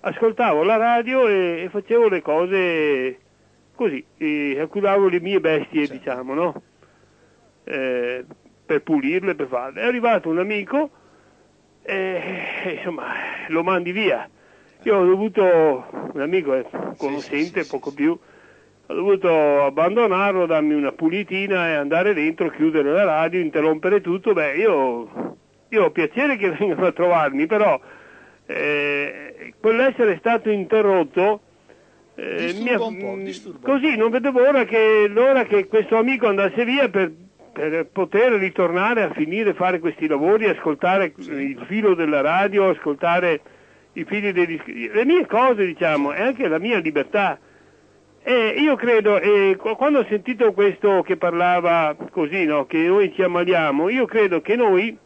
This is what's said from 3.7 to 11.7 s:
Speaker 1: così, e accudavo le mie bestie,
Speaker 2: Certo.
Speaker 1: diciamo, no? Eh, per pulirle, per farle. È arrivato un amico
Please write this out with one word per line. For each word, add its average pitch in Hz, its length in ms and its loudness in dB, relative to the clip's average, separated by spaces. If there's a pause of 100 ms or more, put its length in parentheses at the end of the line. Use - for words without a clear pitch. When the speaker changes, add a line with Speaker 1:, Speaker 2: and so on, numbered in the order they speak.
Speaker 1:
così, 196 280 -4 (140)
e 147 440 -2
accudavo 196 480 0
le 180 100 0
mie 185 220 0
bestie, 151 460 0
Speaker 2:
Certo. 139 100 -10
Speaker 1:
diciamo, 127 360 -8
no? 160 280 -4 (1040)
Eh, 127 600 -4 (400)
per 147 180 0
pulirle, 165 520 0
per 143 120 -6
farle. 127 340 -8
È 233 40 -4
arrivato 233 440 0
un 165 100 -2
amico 208 500 -2 (960)